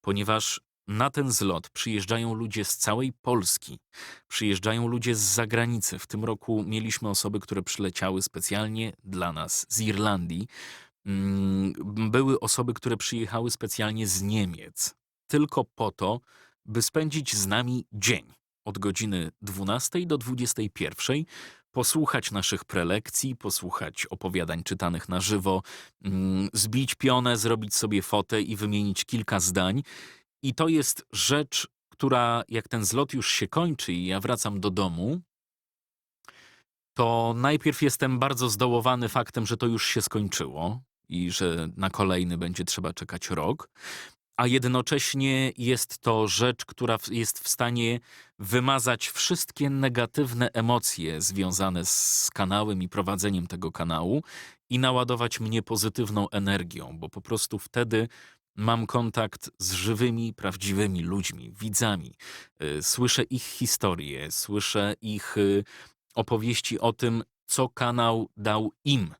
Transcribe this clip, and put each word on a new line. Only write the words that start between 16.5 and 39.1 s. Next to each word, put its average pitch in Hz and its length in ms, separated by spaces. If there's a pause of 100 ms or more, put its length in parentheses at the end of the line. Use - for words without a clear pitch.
by 110 160
spędzić 151 540
z 98 100
nami 123 460
dzień. 104 420 (300)
Od 101 140
godziny 98 520 (120)
dwunastej 104 640
do 156 120
dwudziestej 120 520
pierwszej 131 560 (460)
posłuchać 135 580
naszych 101 340
prelekcji, 101 720
posłuchać - 720
opowiadań 87 560
czytanych 87 460
na 90 120
żywo, 92 420 (420)
mm, 95 480
zbić 107 420
pionę, 123 420
zrobić 110 380
sobie 104 280
fotę 107 400
i 107 140
wymienić 104 480
kilka 107 360
zdań. 92 420 (600)
I 135 120
to 160 140
jest 156 440
rzecz, 131 560 (200)
która, 120 600
jak 113 200
ten 113 160
zlot 120 300
już 127 160
się - 180
kończy 165 440
i 90 140
ja 95 140
wracam 113 400
do 101 100
domu, 95 500 (1700)
to 117 420
najpierw 143 460
jestem 131 360
bardzo 127 300
zdołowany 120 600
faktem, 117 380